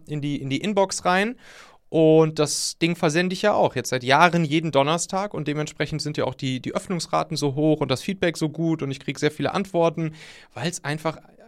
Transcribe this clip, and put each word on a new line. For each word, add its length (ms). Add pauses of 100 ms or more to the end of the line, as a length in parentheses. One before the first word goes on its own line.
in 160
die, 180
in 80
die 100
Inbox 460
rein. 300 (540)
Und 500
das 400
Ding 160
versende 400
ich 80
ja 100
auch 220
jetzt 160
seit 140
Jahren 400
jeden 260
Donnerstag 640
und 140
dementsprechend 520
sind 160
ja 80
auch 120
die, 260
die 120
Öffnungsraten 640
so 200
hoch 240
und 100
das 100
Feedback 360
so 120
gut 340
und 100
ich 80
krieg 180
sehr 140
viele 220
Antworten, 600 (400)
weil's 300
einfach 340 (300)